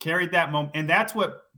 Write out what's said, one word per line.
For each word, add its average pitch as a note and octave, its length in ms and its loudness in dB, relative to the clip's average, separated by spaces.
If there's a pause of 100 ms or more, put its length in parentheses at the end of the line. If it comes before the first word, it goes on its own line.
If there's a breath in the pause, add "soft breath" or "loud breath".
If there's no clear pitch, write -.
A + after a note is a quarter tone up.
carried E3+ 320 -2
that E3+ 180 2
moment. D3 240 -2
And D#3 160 -2
that's G#3+ 240 2
what G3+ 300 -2 (140)